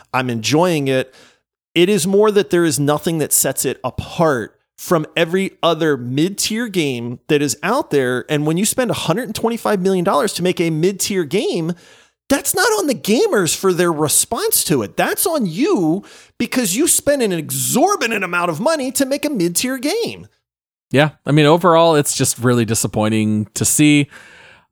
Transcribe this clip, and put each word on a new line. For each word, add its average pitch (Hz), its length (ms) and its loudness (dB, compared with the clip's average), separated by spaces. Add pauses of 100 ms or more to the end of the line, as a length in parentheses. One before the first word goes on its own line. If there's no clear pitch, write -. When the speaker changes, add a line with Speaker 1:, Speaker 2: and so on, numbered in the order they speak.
(140)
Speaker 1:
I'm 127 160 -2
enjoying 139 580 0
it." 131 260 -2 (640)
It 175 140 4
is 185 180 2
more 202 240 4
that 202 180 2
there 175 160 2
is 156 140 0
nothing 147 400 0
that 143 140 -2
sets - 320 -2
it 123 180 -4
apart 131 760 -2 (180)
from 160 280 0 (100)
every 175 480 0
other 160 320 2
mid-tier 165 720 -2
game 131 600 -4
that 147 140 2
is 143 220 -4
out 240 280 -2
there. 127 380 0
And 151 160 -2
when 165 120 0
you 202 80 0
spend 240 260 -2
a 143 40 -2
hundred 190 280 -2
and 233 120 -10
twenty-five 214 460 -2
million 185 220 0
dollars 220 300 0
to 170 100 -6
make 180 160 0
a 170 100 0
mid-tier 180 540 -2
game, 175 500 -2 (560)
that's 285 240 0
not 415 140 2 (120)
on 359 80 -2
the 247 80 0
gamers 220 600 2
for 190 160 0
their 175 200 2
response 233 720 0
to 131 160 0
it. 101 160 -8
That's 262 280 -2
on 320 200 -2
you 190 580 0 (340)
because 226 380 -2
you 302 120 0
spent 285 340 0
an 214 100 0
exorbitant 190 920 0
amount 175 260 -2
of 151 100 -4
money 269 340 -2
to 277 120 0
make 277 180 -4
a 294 60 -2
mid-tier 247 480 -2
game. 247 500 -6 (640)
Speaker 2:
Yeah. 147 200 4 (140)
I 135 60 -2
mean, 147 140 4
overall, 165 500 4
it's 147 200 0
just - 240 -2
really 120 260 2
disappointing 107 800 0 (100)
to - 100 -2
see. 147 420 4 (640)